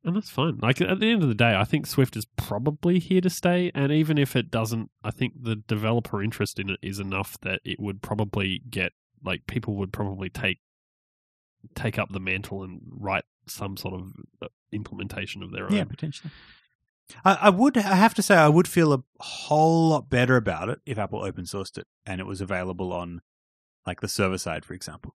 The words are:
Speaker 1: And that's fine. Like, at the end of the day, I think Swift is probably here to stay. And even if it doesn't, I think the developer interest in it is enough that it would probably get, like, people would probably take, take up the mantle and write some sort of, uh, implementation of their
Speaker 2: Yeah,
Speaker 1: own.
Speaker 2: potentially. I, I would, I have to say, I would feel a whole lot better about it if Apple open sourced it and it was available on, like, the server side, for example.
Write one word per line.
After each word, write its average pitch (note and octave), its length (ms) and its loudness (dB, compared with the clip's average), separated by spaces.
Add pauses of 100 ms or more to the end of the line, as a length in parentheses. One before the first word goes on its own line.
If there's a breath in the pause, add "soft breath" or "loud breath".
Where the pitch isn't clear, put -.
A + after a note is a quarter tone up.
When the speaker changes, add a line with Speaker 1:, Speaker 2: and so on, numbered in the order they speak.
Speaker 1:
And F3 120 0
that's G#3+ 140 -4
fine. C3 280 0
Like, A#2 220 2
at F#3 180 2
the G#3+ 120 2
end G#3+ 120 2
of C#3+ 60 4
the A2+ 60 2
day, A2 200 4
I G2 100 2
think - 220 -2
Swift - 300 0
is G#2+ 100 -8 (100)
probably D3+ 640 0
here F3+ 220 2
to F3+ 100 0
stay. F3+ 440 0
And C#3 180 2
even D#3 260 4
if C#3 160 0
it A#2+ 160 0
doesn't, A2+ 400 -2 (140)
I G#2+ 60 -4
think - 300 -4
the A2+ 160 -2
developer A2 680 -2
interest G#2+ 360 -4
in G2 120 -6
it F#2 120 -6
is G2 160 -8
enough G2 440 -6
that F#2 220 -4
it - 140 -8
would G2 240 -8
probably G2+ 680 -4
get, F#2+ 220 -4 (300)
like, - 240 -6
people A2 300 -6
would G2 160 -6
probably G2 380 -6
take, - 280 -4 (1160)
take A2+ 240 -4
up G#2 120 -4
the G2 100 -6
mantle F#2+ 420 -6
and F2+ 180 -12 (100)
write F#2+ 340 -4 (220)
some G2 300 -8
sort F#2 180 -8
of, F#2 180 -12 (280)
uh, - 60 -12 (260)
implementation G2 680 -10
of F#2 100 -14
their G2 180 -8
Speaker 2:
Yeah, G3+ 100 0
Speaker 1:
own. D#3 80 -4
Speaker 2:
potentially. - 420 -10 (960 loud breath)
I, F#3+ 180 6
I G#3 80 10
would, B3 260 4
I G3 200 4
have G#3+ 180 8
to G#3 80 0
say, G3 140 6
I D#3 120 10
would E3 200 6
feel D#3+ 260 4
a B2+ 80 -2 (160)
whole D#3+ 680 4
lot D3+ 200 2
better B2+ 280 4
about F#2+ 340 0
it - 160 -6
if B2 100 -6
Apple G#2 260 -4
open F#2+ 220 -6
sourced F#2+ 320 -8
it F2+ 100 -12 (200)
and F#2+ 140 -8
it F#2+ 60 -8
was F#2+ 140 -8
available F#2 540 -4
on, F2 260 -8 (640)
like, F2+ 160 -8
the G#2+ 80 -6
server F#2+ 300 0
side, E2 260 -6
for - 100 -16
example. - 440 -16